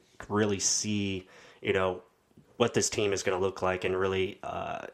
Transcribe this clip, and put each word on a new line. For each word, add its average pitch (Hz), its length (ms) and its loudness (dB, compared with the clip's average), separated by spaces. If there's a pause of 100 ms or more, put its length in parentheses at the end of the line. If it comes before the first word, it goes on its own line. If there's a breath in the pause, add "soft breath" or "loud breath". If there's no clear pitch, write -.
(280)
really 104 320 2
see, 101 640 0 (360 loud breath)
you 101 100 0
know, 92 300 2 (540)
what 117 180 4
this 104 160 2
team 104 220 0
is 92 100 -2
gonna 95 160 0
look 95 240 -2
like, 92 220 0
and 92 140 0
really, 95 440 0
uh, - 520 -6